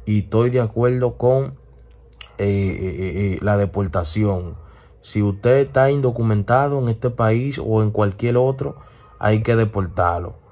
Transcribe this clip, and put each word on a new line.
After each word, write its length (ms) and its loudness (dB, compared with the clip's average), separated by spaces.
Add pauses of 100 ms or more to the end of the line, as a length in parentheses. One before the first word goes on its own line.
y 140 0
estoy 300 0
de 120 2
acuerdo 560 0
con, 400 0 (800)
eh, 100 -2
eh, 320 0
eh, 560 -4
eh, 60 -6
la 160 2
deportación. 1000 -2 (460)
Si 200 -4
usted 360 2
está 340 2
indocumentado 880 0
en 80 -2
este 220 -2
país 540 0
o 200 2
en 80 0
cualquier 460 0
otro, 400 0 (420)
hay 240 2
que 140 2
deportarlo 760 -2 (160)